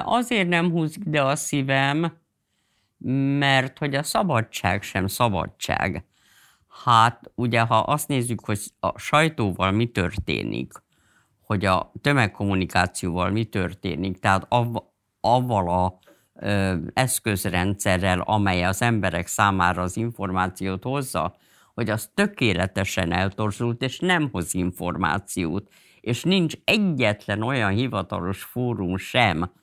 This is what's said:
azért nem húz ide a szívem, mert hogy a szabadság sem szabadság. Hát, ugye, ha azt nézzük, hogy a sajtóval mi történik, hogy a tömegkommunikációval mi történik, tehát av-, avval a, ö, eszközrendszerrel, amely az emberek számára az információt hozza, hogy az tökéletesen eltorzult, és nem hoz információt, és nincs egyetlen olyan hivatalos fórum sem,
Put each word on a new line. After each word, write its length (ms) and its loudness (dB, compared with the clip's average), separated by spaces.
azért 440 0
nem 220 2
húz 260 -2
ide 160 2
a 140 2
szívem, 800 0
mert 400 2
hogy 160 -4
a 80 -2
szabadság 800 0
sem 240 -2
szabadság. 1000 -2
Hát, 500 4
ugye, 260 0
ha 180 4
azt 300 0
nézzük, 360 -2
hogy 140 -2
a 180 -4
sajtóval 720 2
mi 160 2
történik, 840 -4
hogy 240 -2
a 360 2
tömegkommunikációval 1300 0
mi 140 0
történik, 760 -4
tehát 300 2
av-, 360 0
avval 480 2
a, 300 0
ö, 420 0
eszközrendszerrel, 1300 0
amely 440 0
az 180 0
emberek 440 0
számára 560 0
az 140 -4
információt 880 -4
hozza, 540 -4
hogy 160 -2
az 240 -4
tökéletesen 960 0
eltorzult, 720 -2
és 160 -6
nem 340 2
hoz 220 -4
információt, 1160 -4
és 220 -4
nincs 320 2
egyetlen 800 0
olyan 280 0
hivatalos 720 -2
fórum 540 -4
sem, 560 0